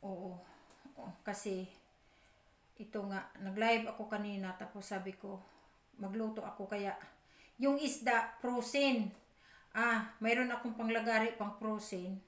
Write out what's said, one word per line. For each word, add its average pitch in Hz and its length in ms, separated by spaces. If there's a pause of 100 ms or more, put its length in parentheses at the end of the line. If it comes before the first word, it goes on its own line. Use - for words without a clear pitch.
Oo. 185 280 (640)
Oo, 240 120 (120)
kasi 196 440 (1120)
ito 220 280
nga, 196 320
nag-live 220 560
ako 214 160
kanina, 202 480
tapos 190 320
sabi 190 240
ko, 202 240 (640)
magluto 110 400
ako, 110 240
kaya 196 320 (640)
yung 277 160
isda, 240 640
frozen. 247 720 (580)
Ah, 226 460
mayroon 247 320
akong 233 240
panglagari, 226 640
pang 208 240
frozen. 196 560 (100)